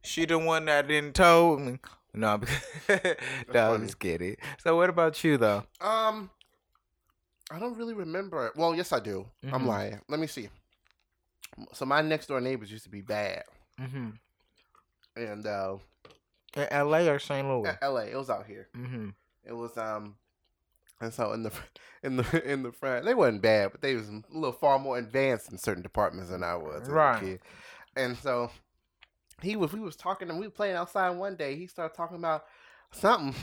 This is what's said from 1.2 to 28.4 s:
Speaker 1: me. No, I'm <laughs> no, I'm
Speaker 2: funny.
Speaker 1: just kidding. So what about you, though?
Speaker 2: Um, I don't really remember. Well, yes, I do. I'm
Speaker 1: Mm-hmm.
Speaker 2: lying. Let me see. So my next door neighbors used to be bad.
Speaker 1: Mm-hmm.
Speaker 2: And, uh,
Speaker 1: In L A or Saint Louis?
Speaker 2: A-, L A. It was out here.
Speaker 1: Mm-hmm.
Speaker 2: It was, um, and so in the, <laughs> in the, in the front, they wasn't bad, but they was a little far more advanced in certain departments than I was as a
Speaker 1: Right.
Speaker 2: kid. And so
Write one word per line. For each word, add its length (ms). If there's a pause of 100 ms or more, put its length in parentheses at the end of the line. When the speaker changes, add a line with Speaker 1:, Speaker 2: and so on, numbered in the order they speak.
Speaker 1:
me. 180 (340)
No, 200
I'm 80
<laughs> 480
no, 80
I'm 560
Speaker 2:
funny. 320
Speaker 1:
just 140
kidding. 360 (260)
So 140
what 140
about 340
you, 140
though? 260 (180)
Speaker 2:
Um, 480 (1200)
I 100
don't 180
really 160
remember. 640
Well, 200
yes, 160
I 80
do. 260 (180)
I'm 80
Speaker 1:
Mm-hmm. 160
Speaker 2:
lying. 400
Let 120
me 80
see. 220 (1200)
So 120
my 160
next 260
door 120
neighbors 320
used 140
to 40
be 120
bad. 420 (380)
Speaker 1:
Mm-hmm. 280 (1040)
Speaker 2:
And, 320
uh, 300 (760)
Speaker 1:
In 160
L 240
A 140
or 100
Saint 280
Louis? 220
Speaker 2:
A-, 140
L 140
A. 80
It 100
was 140
out 160
here. 220 (100)
Speaker 1:
Mm-hmm. 320 (360)
Speaker 2:
It 80
was, 240
um, 380 (840)
and 120
so 200
in 100
the, 80 (260)
<laughs> 260
in 140
the, 320
in 140
the 80
front, 340
they 80
wasn't 280
bad, 300
but 100
they 140
was 140
a 120 (100)
little 220
far 260
more 180
advanced 540
in 60
certain 260
departments 480
than 120
I 120
was 280
as 40
a 40
Speaker 1:
Right. 280
Speaker 2:
kid. 200 (580)
And 200
so 340 (920)